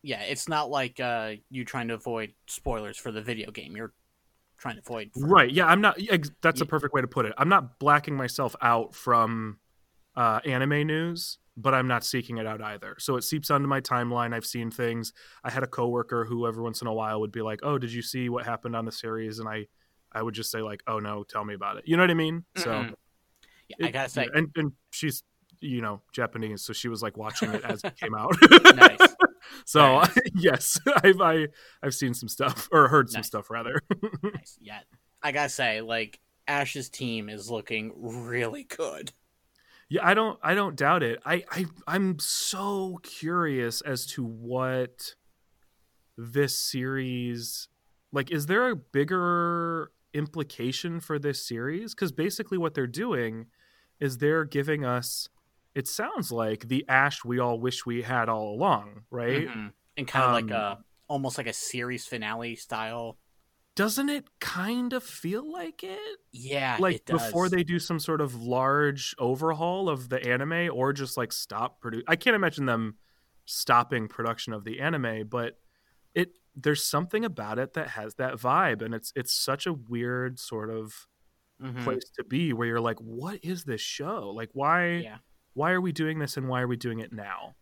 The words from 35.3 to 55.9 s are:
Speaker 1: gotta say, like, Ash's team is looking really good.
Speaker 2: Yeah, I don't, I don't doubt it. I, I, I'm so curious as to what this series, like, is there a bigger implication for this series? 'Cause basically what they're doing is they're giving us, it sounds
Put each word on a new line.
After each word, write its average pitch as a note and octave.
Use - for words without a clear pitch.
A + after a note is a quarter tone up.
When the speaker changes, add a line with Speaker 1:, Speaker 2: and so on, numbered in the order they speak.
Speaker 1:
gotta C#3+
say, A#2
like, A2+
Ash's C#3+
team A2+
is G#2+
looking A2
really A#2+
good. F2+
Speaker 2:
Yeah, E3
I F3+
don't, A3
I D#3+
don't G3
doubt D3
it. A#2+
I, E3+
I, F#3
I'm F3+
so F#3+
curious D3+
as C3
to C3
what B2+
this B2+
series, B2+
like, C#3
is D3
there A#3
a G#3+
bigger E3+
implication D3
for D#3
this C#3+
series? D3
'Cause F3+
basically G3
what E3
they're C3
doing A#2+
is C3
they're D3+
giving D3
us, B2
it C3
sounds A#3+